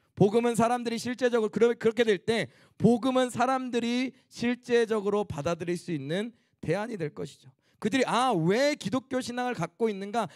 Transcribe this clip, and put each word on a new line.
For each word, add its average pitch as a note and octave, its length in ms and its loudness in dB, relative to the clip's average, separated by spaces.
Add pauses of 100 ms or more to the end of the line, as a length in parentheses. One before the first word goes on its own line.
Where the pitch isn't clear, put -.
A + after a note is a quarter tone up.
(160)
복음은 A#3 400 4
사람들이 A#3 420 0
실제적으로 A#3+ 500 0
그러-, A#3 260 2
그렇게 A3+ 280 0
될 G#3 160 2
때 G#3 300 -2 (300)
복음은 B3 520 4
사람들이 B3 840 -2 (160)
실제적으로 A3 960 0
받아들일 E3+ 520 -4
수 F3 160 -8
있는 E3+ 400 -4 (280)
대안이 G#3 360 -4
될 D#3 140 -6
것이죠. - 420 -14 (260)
그들이 A3 260 0
"아, A#3 280 0
왜 F#3+ 420 2
기독교 B3 460 -4
신앙을 B3 340 -6
갖고 F3 340 -4
있는가?" G3+ 480 -4